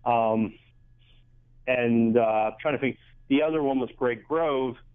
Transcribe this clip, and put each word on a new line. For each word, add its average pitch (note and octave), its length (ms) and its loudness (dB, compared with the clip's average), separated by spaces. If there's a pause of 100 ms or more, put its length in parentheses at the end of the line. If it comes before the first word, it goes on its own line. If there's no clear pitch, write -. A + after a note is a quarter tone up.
Um, A2+ 500 0 (1120)
and, A#2 500 2
uh, A#2+ 40 4
I'm A2 380 0
trying D3+ 160 -2
to - 40 -6
think, B2+ 180 -4 (320)
the C#3 140 4
other D#3+ 200 -2
one C3+ 160 0
was A#2+ 160 -4
Greg A#2+ 320 -4
Grove C#3 480 -2 (200)